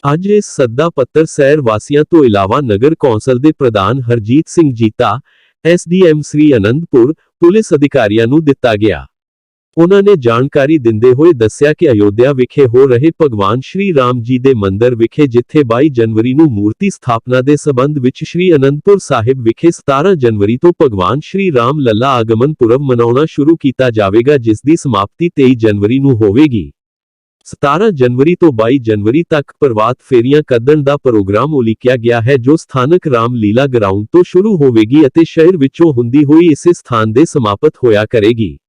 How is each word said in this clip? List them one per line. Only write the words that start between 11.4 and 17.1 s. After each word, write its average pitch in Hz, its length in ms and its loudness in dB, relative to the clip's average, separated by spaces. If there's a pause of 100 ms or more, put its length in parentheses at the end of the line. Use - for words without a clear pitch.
ਕਿ 151 180 0
ਅਯੋਧਿਆ 107 420 2
ਵਿਖੇ 131 340 0
ਹੋ 123 200 4
ਰਹੇ 135 240 2 (120)
ਭਗਵਾਨ 113 380 -2
ਸ਼੍ਰੀ 190 340 -6
ਰਾਮ 123 280 0
ਜੀ 127 160 -2
ਦੇ 131 160 2
ਮੰਦਿਰ 107 400 -2
ਵਿਖੇ 113 320 -2
ਜਿੱਥੇ 123 380 -2
ਬਾਈ 123 240 0
ਜਨਵਰੀ 113 460 -2
ਨੂੰ 156 180 4
ਮੂਰਤੀ 107 380 -4
ਸਥਾਪਨਾ 123 500 -4